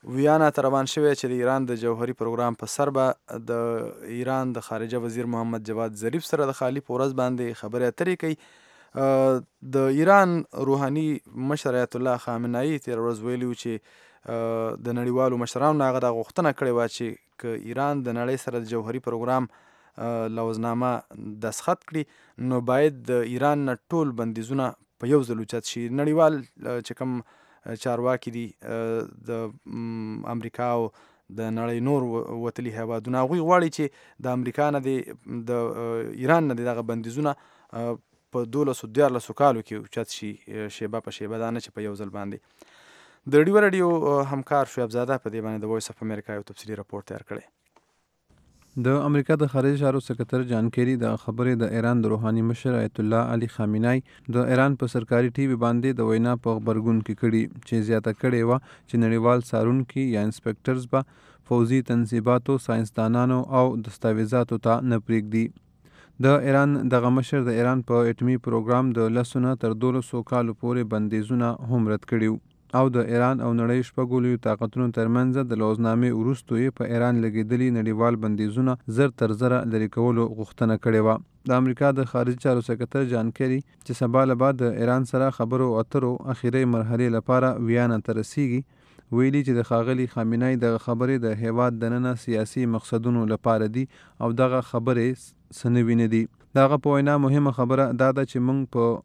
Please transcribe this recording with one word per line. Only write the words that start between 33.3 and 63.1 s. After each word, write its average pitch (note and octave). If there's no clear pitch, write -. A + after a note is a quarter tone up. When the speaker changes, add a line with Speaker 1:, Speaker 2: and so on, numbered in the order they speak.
Speaker 1:
غواړي E3+
چې D3
د C3
امریکا B2+
نه C#3+
دې، C3
د، A#2
آه، A#2
ایران D#3
نه C3
دې A#2
دغه A#2
بندیزونه، A#2
آه، A#2
په A#2+
دولسو C3
دیارلسو B2
کالو C3
کې -
اوچت G#2+
شي، G#2
آه، G#2+
شیبه G#2+
په A2
شیبه، G#2+
دا A2+
نه A#2
چې -
په -
یو G#2
ځل G2+
باندې. G2+
د D3
ډیوه G3
راډیو، F#3
آه، C#3+
همکار C#3
شعیب A#2+
زاده B2
په A2+
دې A2
باندې A2
د G#2+
وایس A2
آف -
امریکا G#2+
یو G#2
تفصیلي G#2+
راپور G2+
تیار G#2+
کړی. -
Speaker 2:
د B2
امریکا D3
د D3
خارجه C#3
چارو C3+
سکرتر B2
جان A#2
کیری B2
د A2+
خبرې A#2+
د G#2+
ایران A#2+
د A2
روحاني A2
مشر B2
آیت G#2+
الله A#2
علي A#2
خامنه‌ای A2+
د B2
ایران C3+
په B2
سرکاري A#2+
ټي C#3
وي B2+
باندې A#2+
د A2+
وینا A#2
په A#2
غبرګون A2
کې G#2+
کړي، A2+
چې A#2+
زیاته A2
کړې B2
وه B2+
چې -
نړیوال A#2
څارونکي B2
یا G#2
انسپیکټرز B2
به C3
فوزي A#2+
تنصیباتو، A#2+
ساینسدانانو A#2